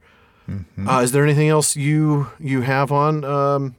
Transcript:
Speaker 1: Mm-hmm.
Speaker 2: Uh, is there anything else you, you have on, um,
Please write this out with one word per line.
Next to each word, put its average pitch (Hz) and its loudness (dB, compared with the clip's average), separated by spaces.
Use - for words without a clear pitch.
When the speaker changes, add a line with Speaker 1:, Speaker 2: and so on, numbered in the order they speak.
Speaker 1:
Mm-hmm. 95 -10
Speaker 2:
Uh, 127 2
is 123 0
there 143 4
anything 151 4
else 151 0
you, 151 0
you 131 -2
have 135 0
on, 147 0
um, 139 -2